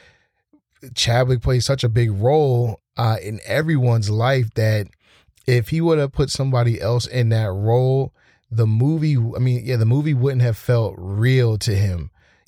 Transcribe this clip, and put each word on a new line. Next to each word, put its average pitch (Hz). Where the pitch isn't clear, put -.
Chadwick 123
plays 127
such 131
a 120
big 113
role, 120
uh, 113
in 107
everyone's 123
life 117
that 107
if 123
he 160
would 165
have 139
put 139
somebody 123
else 117
in 120
that 110
role, 127
the 113
movie, 147
I 117
mean, 123
yeah, 123
the 113
movie 147
wouldn't 127
have 117
felt 117
real 113
to 101
him. 95